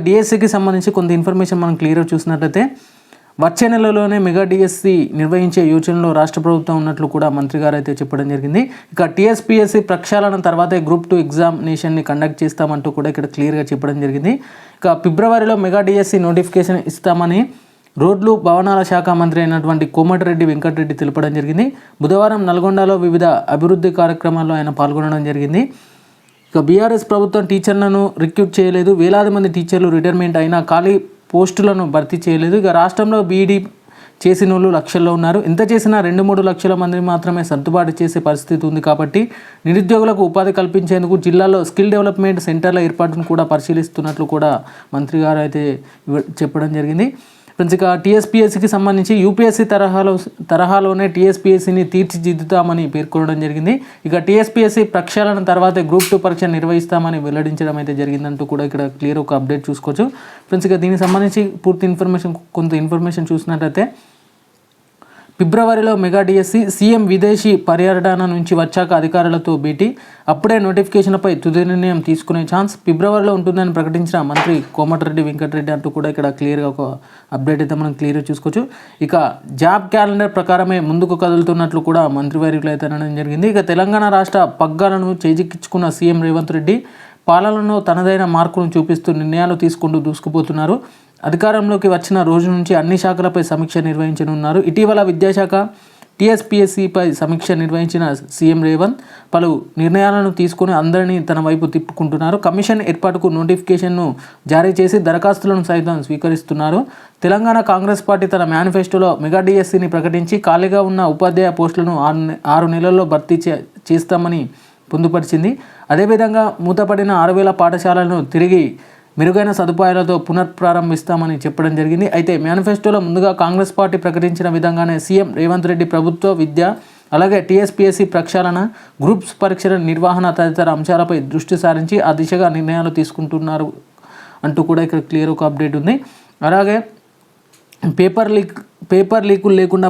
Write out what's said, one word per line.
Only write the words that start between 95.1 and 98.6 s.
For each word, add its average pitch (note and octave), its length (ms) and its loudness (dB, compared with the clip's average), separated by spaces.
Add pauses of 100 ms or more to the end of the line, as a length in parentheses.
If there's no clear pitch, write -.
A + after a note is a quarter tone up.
టీఎస్పీఎస్సీపై G3 840 2 (140)
సమీక్ష E3 280 -4 (140)
నిర్వహించిన E3 420 -2 (320)
సీఎం D#3+ 320 4